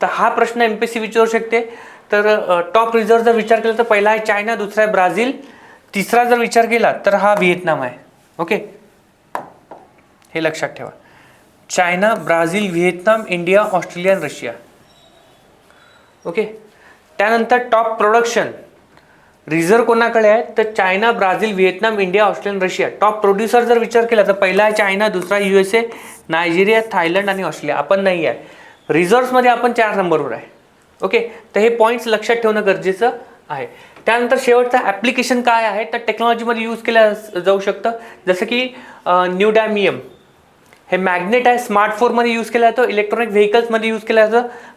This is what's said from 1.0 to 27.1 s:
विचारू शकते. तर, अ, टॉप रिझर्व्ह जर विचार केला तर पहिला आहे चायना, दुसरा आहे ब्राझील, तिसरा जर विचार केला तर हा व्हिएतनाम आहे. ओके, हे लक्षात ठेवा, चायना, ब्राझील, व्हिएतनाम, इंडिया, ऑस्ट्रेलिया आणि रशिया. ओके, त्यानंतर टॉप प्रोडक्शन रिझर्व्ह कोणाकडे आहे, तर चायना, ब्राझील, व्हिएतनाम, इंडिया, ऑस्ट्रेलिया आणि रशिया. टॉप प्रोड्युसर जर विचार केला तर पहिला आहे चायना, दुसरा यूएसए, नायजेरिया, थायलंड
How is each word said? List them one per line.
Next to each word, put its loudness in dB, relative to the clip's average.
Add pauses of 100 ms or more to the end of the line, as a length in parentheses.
विचारू 0
शकते. -2 (500)
तर, 2
अ, 0 (120)
टॉप 2
रिझर्व्ह 4
जर 4
विचार 2
केला -2
तर 2
पहिला 2
आहे 2
चायना, -2
दुसरा -2
आहे 0
ब्राझील, 0 (500)
तिसरा 2
जर 2
विचार 2
केला 2 (120)
तर 2
हा 2
व्हिएतनाम 0
आहे. -8 (440)
ओके, -4 (1600)
हे -6
लक्षात -4
ठेवा, -14 (800)
चायना, 0
ब्राझील, 0
व्हिएतनाम, 0
इंडिया, 2
ऑस्ट्रेलिया -2
आणि -6
रशिया. -10 (1700)
ओके, -8 (560)
त्यानंतर 2 (140)
टॉप 0
प्रोडक्शन 2 (1040)
रिझर्व्ह 2
कोणाकडे 2
आहे, 4 (140)
तर 2
चायना, 0
ब्राझील, 0
व्हिएतनाम, 0
इंडिया, 2
ऑस्ट्रेलिया -2
आणि -2
रशिया. -2 (120)
टॉप 0
प्रोड्युसर 2
जर 4
विचार 2
केला 4
तर 2
पहिला 2
आहे 4
चायना, 0
दुसरा -2
यूएसए, 2 (480)
नायजेरिया, 2 (100)
थायलंड 0